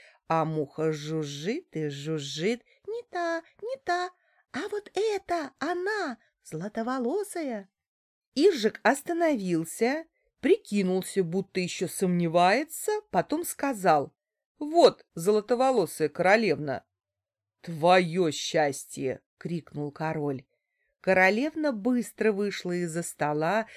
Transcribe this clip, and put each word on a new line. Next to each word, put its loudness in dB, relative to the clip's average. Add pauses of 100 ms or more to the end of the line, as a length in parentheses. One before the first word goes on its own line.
(300)
а 2
муха -2
жужжит -6
и -4
жужжит. -4 (240)
«Не -8
та, -4 (200)
не -8
та, -4 (420)
а -8
вот -8
эта, -4
она, -4 (260)
златоволосая». -6 (680)
Иржик 2
остановился, 0 (340)
прикинулся, 0
будто -4
ещё -4
сомневается, 2 (180)
потом 0
сказал: 0 (440)
«Вот, 4 (100)
золотоволосая 2
королевна». 2 (760)
«Твоё 2
счастье!» -2 (220)
крикнул -8
король. -4 (560)
Королевна 2
быстро 0
вышла -4 (140)
из-за -4
стола, -2 (100)